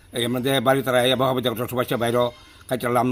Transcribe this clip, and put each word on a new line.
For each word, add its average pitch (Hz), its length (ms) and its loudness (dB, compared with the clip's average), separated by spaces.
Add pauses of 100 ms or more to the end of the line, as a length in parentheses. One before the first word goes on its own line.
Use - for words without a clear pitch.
(140)
এই 120 120 -2
আমাদের 127 360 0
বাড়ি 131 200 2
তারা 127 180 2
আইয়া 127 160 2
বহাবি 127 260 0
দেখো, 113 260 -4
সবাই 123 220 -2
সে 143 60 -2
বাইরে, 120 340 0 (380)
কাইটালাম, 123 440 0